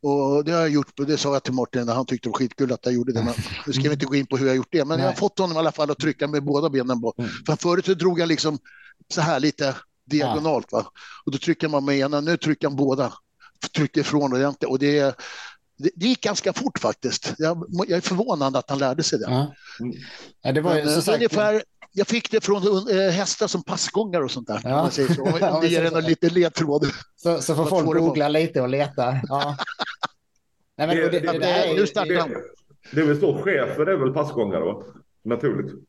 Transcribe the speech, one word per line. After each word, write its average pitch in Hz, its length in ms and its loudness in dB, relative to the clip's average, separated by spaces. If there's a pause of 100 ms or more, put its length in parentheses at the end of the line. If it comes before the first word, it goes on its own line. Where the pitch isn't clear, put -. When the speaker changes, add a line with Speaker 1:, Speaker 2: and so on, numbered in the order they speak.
Speaker 1:
Och 143 380 2
det 160 80 0
har 170 80 2
jag 160 100 2
gjort, 143 300 0
och 143 60 -2
det 151 120 0
sa 143 140 0
jag 135 100 0
till 127 120 -4
Martin 123 320 -2
när 117 80 0
han 127 120 0
tyckte 123 220 -4
det - 40 -2
var - 60 -4
skitkul 127 340 0
att 120 140 -4
jag 123 80 2
gjorde 123 180 0
det. 113 100 0
Men 120 120 -2 (160)
Speaker 2:
<laughs> - 160 -10
Speaker 1:
nu 143 60 -4
ska 131 100 0
vi 147 100 2
inte 139 140 -2
gå 131 80 -2
in 139 120 0
på 135 100 -2
hur 135 100 2
jag 131 100 4
gjort 127 160 -2
det, 156 120 2
men 151 140 -2
jag 135 80 2
har 139 60 2
Speaker 2:
Nej. - 60 -6
Speaker 1:
fått 202 200 0
honom 180 180 0
i 160 40 0
alla 160 120 2
fall 147 180 -2
att 147 80 -2
trycka 147 300 -2
med 147 160 -2
båda 143 260 0
benen 127 300 0
bak. 117 180 -4
Speaker 2:
Mm. 113 120 -4 (160)
Speaker 1:
För 151 100 2
förut 175 300 0
så 190 80 4
drog 175 260 2
jag 165 80 2
liksom 151 300 2 (500)
så - 120 -2
här 151 200 2
lite 139 360 0 (340)
diagonalt, 147 600 0
Speaker 2:
Ja. 110 80 0
Speaker 1:
va? 107 80 -2 (380)
Och 143 80 -4
då 135 60 -4
trycker 165 300 0
man 143 160 0
med 139 140 2
ena, 143 220 0
nu 160 160 0
trycker 151 320 0
han 139 80 -2
båda. 135 360 0 (640)
Trycker 151 240 2
ifrån 143 320 0
ordentligt. 135 380 0
Och 131 80 0
det 143 200 4
är, 139 160 2 (640)
det, 147 180 0
det 180 100 -2
gick 254 140 2
ganska 196 320 -2
fort - 260 -4
faktiskt. - 600 -4
Jag 160 180 0 (180)
må-, 175 140 0
jag 170 80 2
är 185 40 2
förvånad 175 560 0
att 127 140 -2
han 139 80 -2
lärde 139 240 0
sig 151 160 0
det. 107 100 -2
Speaker 3:
Ja. 139 260 0 (260)
Speaker 4:
Mm. 123 120 -6 (500)
Speaker 3:
Ja, 131 100 0
det 151 80 2
var 165 160 2
ju 151 80 2
Speaker 1:
Men, 151 40 2
Speaker 3:
som 156 100 2
Speaker 1:
eh, 165 40 2
Speaker 3:
sagt 208 140 2
Speaker 1:
ungefär, 214 460 2 (300)
jag 196 140 0
fick - 240 -2
det 214 140 2
från, 202 460 2
eh, 190 200 4
hästar 185 360 -2
som 175 160 -4
passgångar 180 580 -2
och 131 100 -2
sånt 120 160 -8
där, 107 180 -4
Speaker 3:
Ja. 123 60 -4
Speaker 1:
om 135 60 2
man 165 140 2
säger 143 240 2
så. 135 80 -4
Om, 165 140 0
Speaker 3:
<laughs> 170 40 0
Ja, 185 100 4
Speaker 1:
om 156 100 2
det 170 80 2
ger 170 120 4
Speaker 3:
precis. 165 180 2
Speaker 1:
en 160 60 0
lite 165 260 2
ledtråd. 156 600 2 (260)
Speaker 3:
Så, 170 240 0
så 156 140 0
får 156 80 2
Speaker 1:
Vad 151 80 0
Speaker 3:
folk 180 160 2
Speaker 1:
får 160 80 2
det 165 60 4
vara? 165 80 4
Speaker 3:
googla 147 200 2
lite 156 320 2
och 127 80 0
leta. 135 600 0
Ja. 143 280 -2 (600)
Speaker 1:
<laughs> - 640 -20
Speaker 3:
Nej, 147 80 0
men, 165 100 0
Speaker 4:
Det, 165 80 2
Speaker 3:
och 170 60 2
det, 170 100 0
Speaker 4:
det, 165 120 -2
Speaker 3:
det 165 60 -2
där 180 260 2
är 175 80 0
ju 180 80 2
Speaker 1:
Nu 208 60 4
startar 180 280 -2
han. 165 140 0
Speaker 4:
det, 117 120 -8 (520)
det 143 80 2
är 160 60 4
väl 147 140 2
så, 151 220 2
chefer 151 440 0
är 190 100 2
väl 139 160 0
passgångare, 120 520 -2
va? 101 180 -4 (420)
Naturligt. - 480 -2 (160)